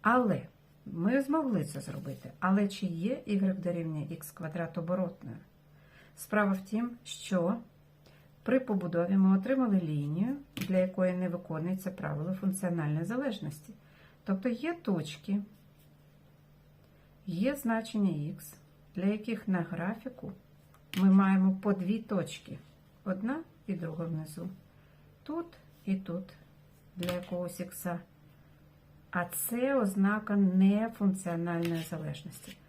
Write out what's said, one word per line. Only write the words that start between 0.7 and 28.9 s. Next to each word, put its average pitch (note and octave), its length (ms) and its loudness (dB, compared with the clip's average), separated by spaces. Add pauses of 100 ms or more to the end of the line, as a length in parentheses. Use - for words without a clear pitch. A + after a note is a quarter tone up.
ми A3 360 2
змогли C4+ 420 0
це D3+ 160 -8
зробити. - 600 -10
Але G3 280 4
чи G3 180 -4
є F3 400 -2
y F#3+ 340 2
дорівнює E3 500 -4
ікс - 200 -12
квадрат E3 480 -6
оборотною? E3+ 580 -4 (800)
Справа G#3 360 2
в F#3+ 80 0
тім, A#3 440 -4
що F#3 520 0 (840)
при B3+ 180 4
побудові F3+ 560 0
ми F#3+ 220 6
отримали A3 420 2
лінію, D#3+ 560 -2 (200)
для F#3 220 0
якої F#3 340 2
не F3+ 160 -2
виконується F3 600 -4
правило D3+ 440 -4
функціональної E3+ 720 0
залежності. A3 680 -6 (500)
Тобто G3 240 -2
є D4+ 260 -2
точки, G3 680 -2 (1800)
є G3 280 0
значення G#3 840 0
х, - 160 -18 (400)
для F#3 120 0
яких G#3+ 420 -2
на F#3 120 2
графіку F#3 720 -6 (640)
ми F#3+ 140 8
маємо F#3+ 520 6
по G3+ 100 2
дві G3 260 0
точки. - 600 -4 (460)
Одна G#3+ 360 -2 (300)
і F3+ 40 -2
друга E3 300 -6
внизу. D#3+ 440 -6 (720)
Тут E4 240 -6 (380)
і G3 120 0
тут F#3+ 280 -8 (720)
для F3+ 160 -4
якогось F3+ 480 -6
ікса. F3+ 400 -6 (1080)